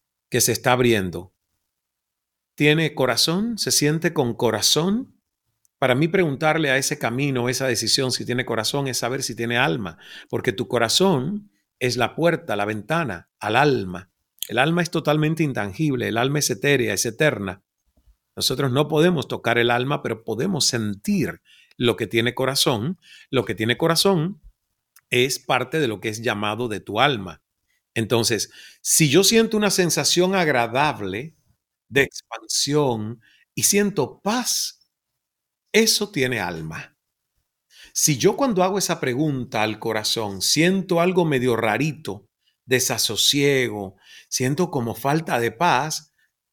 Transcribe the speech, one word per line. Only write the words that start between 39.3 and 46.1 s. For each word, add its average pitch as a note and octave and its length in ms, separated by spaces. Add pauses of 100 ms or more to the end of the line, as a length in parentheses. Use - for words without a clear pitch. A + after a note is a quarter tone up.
al G#2+ 160
corazón G#2+ 600
siento F3 600
algo F3+ 240
medio B2+ 320
rarito, A2 720 (360)
desasosiego, A#2+ 1300 (320)
siento D3 420
como A#2 240
falta D3+ 460
de A#2 100
paz, D3+ 640 (380)